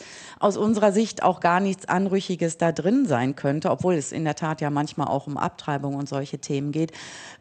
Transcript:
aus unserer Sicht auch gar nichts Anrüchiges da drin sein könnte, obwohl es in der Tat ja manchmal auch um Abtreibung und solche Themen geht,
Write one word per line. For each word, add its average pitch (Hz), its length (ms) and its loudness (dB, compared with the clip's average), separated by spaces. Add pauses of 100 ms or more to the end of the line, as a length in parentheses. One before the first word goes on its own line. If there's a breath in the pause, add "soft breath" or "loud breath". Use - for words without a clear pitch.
(380 loud breath)
aus 202 200 2
unserer 214 340 4
Sicht 208 300 0
auch 180 180 4
gar 175 200 4
nichts 196 280 -2
Anrüchiges 185 720 0
da 170 140 4
drin 220 340 2
sein 131 300 2
könnte, 151 340 0
obwohl 180 240 2
es 147 180 -2
in 160 120 -2
der 147 100 0
Tat 156 260 -4
ja 147 80 0
manchmal 147 400 -2
auch 139 180 -2
um 143 120 -6
Abtreibung 143 560 -4
und 139 160 -6
solche 139 300 -6
Themen 143 320 -4
geht, 160 200 -2 (480 loud breath)